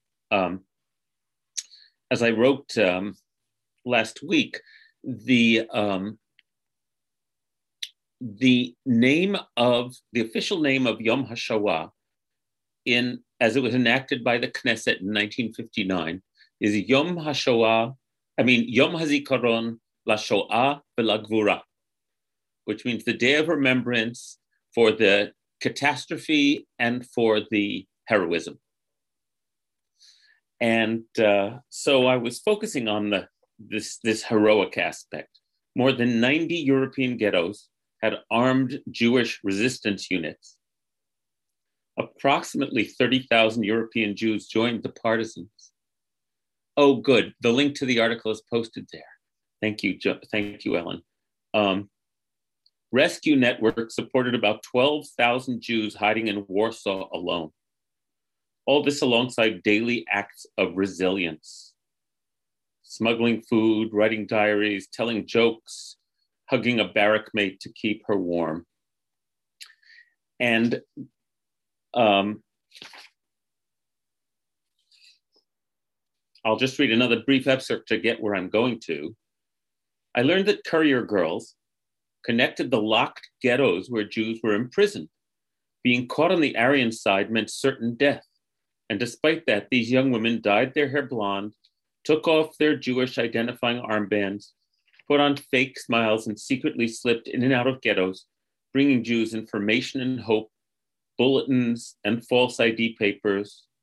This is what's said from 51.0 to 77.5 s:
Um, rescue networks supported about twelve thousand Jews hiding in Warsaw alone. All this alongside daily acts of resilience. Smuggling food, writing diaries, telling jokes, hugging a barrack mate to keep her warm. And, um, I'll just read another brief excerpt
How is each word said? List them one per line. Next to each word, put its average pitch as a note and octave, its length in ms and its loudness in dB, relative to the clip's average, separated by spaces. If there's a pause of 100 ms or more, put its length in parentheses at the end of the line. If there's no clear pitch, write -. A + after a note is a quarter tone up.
Um, G2+ 360 0 (1000)
rescue D3+ 440 2
networks A#2 600 0
supported B2 400 -2
about G#2+ 280 -2
twelve C#3+ 420 0 (120)
thousand A#2+ 440 0
Jews A2 340 -4
hiding A2 320 0
in G2+ 200 -4
Warsaw G2 640 -2
alone. F2 380 -6 (1160)
All C#3+ 180 4
this C#3+ 180 -2
alongside A#2+ 640 0
daily A2+ 460 2
acts - 360 -6 (120)
of F2+ 180 0
resilience. F#2 960 -4 (1120)
Smuggling A#2 580 0
food, A2 500 2
writing G#2+ 360 0
diaries, G#2 600 0
telling A2+ 380 -4
jokes, - 720 -2 (520)
hugging A#2+ 300 0
a G2+ 80 0
barrack G#2+ 460 2
mate G2+ 280 -2
to - 120 -16
keep G#2 320 -4
her G#2 120 0
warm. E2+ 480 -4 (1700)
And, A#2 420 2 (1120)
um, G#2 500 2 (4000)
I'll A2 120 0
just C3 200 -4
read C3 140 2
another A2+ 340 2
brief C3+ 220 0
excerpt C3 420 -2